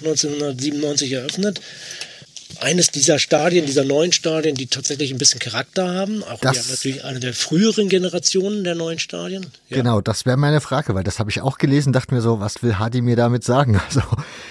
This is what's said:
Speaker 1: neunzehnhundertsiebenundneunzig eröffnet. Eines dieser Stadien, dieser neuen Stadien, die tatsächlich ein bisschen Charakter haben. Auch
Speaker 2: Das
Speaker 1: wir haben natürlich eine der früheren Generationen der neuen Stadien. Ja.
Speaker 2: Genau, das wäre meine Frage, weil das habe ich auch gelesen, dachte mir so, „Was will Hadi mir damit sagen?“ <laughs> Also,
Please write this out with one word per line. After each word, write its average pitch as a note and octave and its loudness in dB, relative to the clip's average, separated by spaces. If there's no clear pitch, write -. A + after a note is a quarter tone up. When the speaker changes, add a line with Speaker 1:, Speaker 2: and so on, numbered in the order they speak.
Speaker 1:
neunzehnhundertsiebenundneunzig D3 -2
eröffnet. D3+ -2
Eines D#3+ 2
dieser D3 2
Stadien, D#3+ 2
dieser C#3 2
neuen D3 2
Stadien, D#3+ 0
die C3+ -6
tatsächlich C#3 -4
ein C3 -6
bisschen C3 2
Charakter C3 -4
haben. G3 -4
Auch - -12
Speaker 2:
Das C3 2
Speaker 1:
wir A#2+ -4
haben A#2+ -6
natürlich C3+ -4
eine C3+ -8
der B2 -6
früheren G3+ 2
Generationen F#3 0
der F3 -2
neuen E3 -4
Stadien. F3 -8
Ja. - -4
Speaker 2:
Genau, A#2 2
das - -2
wäre B2+ 2
meine D3 4
Frage, C3 -2
weil F#2+ 0
das F#2 -2
habe G#2+ -2
ich A2+ -4
auch - -2
gelesen, C#3 4
dachte C3 0
mir A#2+ 4
so, A2+ 2
„Was G#2 -4
will A2 2
Hadi A#2 0
mir A#2+ 2
damit A#2+ 4
sagen?“ A#2+ 4
<laughs> - -2
Also, C3+ 2